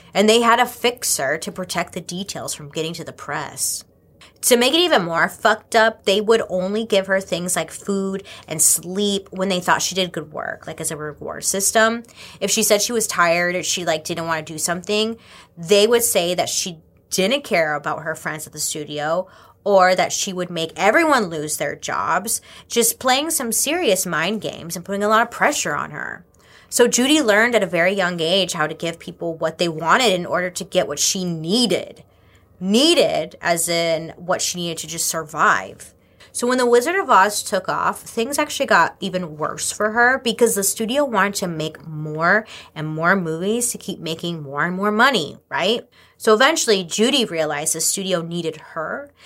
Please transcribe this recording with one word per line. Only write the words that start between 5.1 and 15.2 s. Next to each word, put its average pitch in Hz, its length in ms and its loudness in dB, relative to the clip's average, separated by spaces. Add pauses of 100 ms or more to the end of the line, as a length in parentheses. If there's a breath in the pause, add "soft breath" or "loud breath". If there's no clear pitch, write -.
fucked - 460 0
up, 220 300 2
they 202 160 2
would 226 280 4
only 196 360 -2
give 196 220 0
her 196 140 0
things 180 360 -4
like 160 140 -4
food 190 540 -6 (220 loud breath)
and 160 140 -4
sleep 190 720 0
when 185 180 -4
they 180 120 0
thought 175 220 0
she - 120 -4
did 180 180 -2
good 156 200 -10
work, - 340 -10
like, 160 140 -12
as 156 100 -6
a 156 60 -8
reward 151 480 -10
system. 226 580 2 (380 loud breath)
If 202 100 -2
she 220 120 2
said 208 200 4
she 240 100 -2
was 226 140 0
tired 175 480 2
or 180 80 -4
she, - 220 -4
like, 160 200 -2
didn't 165 220 -6
wanna 160 160 -2
do 156 160 -12
something, 208 580 -2 (400 loud breath)